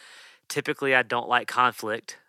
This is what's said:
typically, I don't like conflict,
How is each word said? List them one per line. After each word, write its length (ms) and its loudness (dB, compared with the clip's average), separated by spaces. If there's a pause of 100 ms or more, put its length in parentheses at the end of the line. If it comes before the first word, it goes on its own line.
(480)
typically, 480 -2
I 80 4
don't 260 -2
like 180 2
conflict, 720 -2 (120)